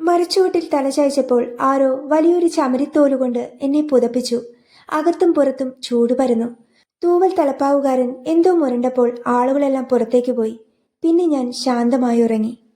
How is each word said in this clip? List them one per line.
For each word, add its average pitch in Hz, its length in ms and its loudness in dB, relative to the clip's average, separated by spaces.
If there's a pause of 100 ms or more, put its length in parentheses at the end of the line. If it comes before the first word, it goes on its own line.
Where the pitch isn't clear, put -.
മരച്ചുവട്ടിൽ 349 720 0
തലചായ്ച്ചപ്പോൾ 269 880 0
ആരോ 269 440 0
വലിയൊരു 330 420 2
ചമരിത്തോലുകൊണ്ട് 269 1040 0 (100)
എന്നെ 285 200 0
പുതപ്പിച്ചു. 240 580 0 (520)
അകത്തും 330 420 2
പുറത്തും 269 380 0 (100)
ചൂട് 233 300 0
പരന്നു. 240 440 0 (480)
തൂവൽ 349 300 2
തലപ്പാവുകാരൻ 269 800 0 (120)
എന്തോ 339 260 0
മുരണ്ടപ്പോൾ 247 760 0
ആളുകളെല്ലാം 262 580 0
പുറത്തേക്ക് 247 480 0
പോയി. 226 280 -4 (420)
പിന്നെ 339 220 2
ഞാൻ 262 280 -2
ശാന്തമായി 240 720 0
ഉറങ്ങി. 226 360 -2 (180)